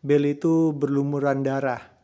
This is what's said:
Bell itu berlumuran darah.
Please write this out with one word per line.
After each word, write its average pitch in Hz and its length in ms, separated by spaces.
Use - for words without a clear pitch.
Bell 143 320
itu 160 400
berlumuran 139 720
darah. 135 380